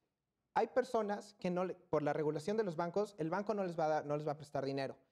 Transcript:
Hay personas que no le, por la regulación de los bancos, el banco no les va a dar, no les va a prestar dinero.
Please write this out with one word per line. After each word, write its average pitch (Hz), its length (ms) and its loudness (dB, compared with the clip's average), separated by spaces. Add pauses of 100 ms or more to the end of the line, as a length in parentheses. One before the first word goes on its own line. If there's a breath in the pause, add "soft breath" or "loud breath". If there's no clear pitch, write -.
(540)
Hay 226 120 4
personas 226 760 0
que 185 100 0
no 180 140 0
le, 175 100 -4
por - 280 0
la 147 100 4
regulación 156 460 0
de 220 60 2
los 170 120 -4
bancos, 175 400 0
el 160 140 -2
banco 202 240 0
no 202 100 0
les 170 140 -4
va 156 80 4
a - 20 4
dar, 151 180 2
no 147 100 0
les 151 100 -4
va 151 60 0
a 147 40 -6
prestar 139 300 -6
dinero. 135 300 -2 (160)